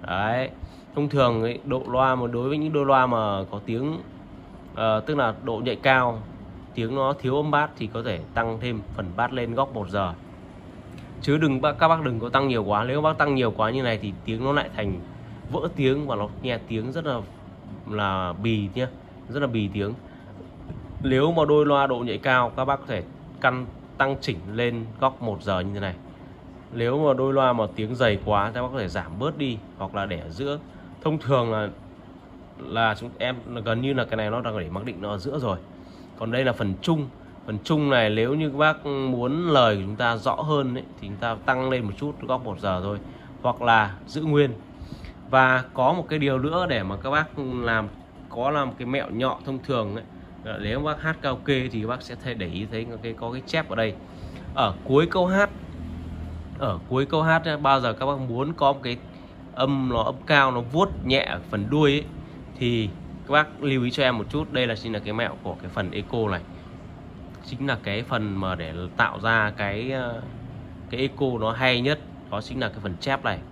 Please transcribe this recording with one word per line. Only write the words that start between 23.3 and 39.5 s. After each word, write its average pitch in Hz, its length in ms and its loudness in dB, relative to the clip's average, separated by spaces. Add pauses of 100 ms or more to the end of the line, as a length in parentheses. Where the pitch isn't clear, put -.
căn 127 240 2 (320)
tăng 135 240 2
chỉnh 104 160 -2 (160)
lên 117 320 0 (140)
góc 131 220 0
một 101 220 -4
giờ 95 160 0
như 98 140 -2
thế 101 60 -6
này. 92 160 -4 (800)
Nếu 123 340 2
mà 135 60 8
đôi 135 200 4
loa 131 200 6
mà 113 120 4 (100)
tiếng 110 200 -2
dày 113 300 4
quá, 104 280 4
các 123 80 -2
bác 123 120 -2
có 135 60 -4
thể 98 80 -2
giảm 85 320 -6
bớt 147 180 -2
đi 131 200 -2 (200)
hoặc 98 180 -6
là 98 100 -2
để 87 140 -4
ở 82 100 -10
giữa. 139 300 -4 (420)
Thông 156 180 0
thường 120 320 4
là, 107 180 0 (880)
là 107 420 2
chúng 117 180 -8
em 127 180 -2 (300)
gần 117 160 0
như 139 120 2
là 123 120 2
cái 110 120 -2
này 107 120 0
nó 117 120 -2
đang 110 180 -2
để 82 100 -4
mặc 98 160 -6
định 95 160 -8
nó 104 80 -4
ở 104 80 -2
giữa 135 220 -4
rồi. 101 180 0 (600)
Còn 113 120 -4
đây 131 140 2
là 120 80 4
phần 101 280 0
trung. 156 260 2 (380)
Phần 107 180 -4
trung 147 260 2
này 117 200 6
nếu 113 260 2
như 156 140 0
các 135 80 -4
bác 151 280 4
muốn 135 640 0
lời 123 280 8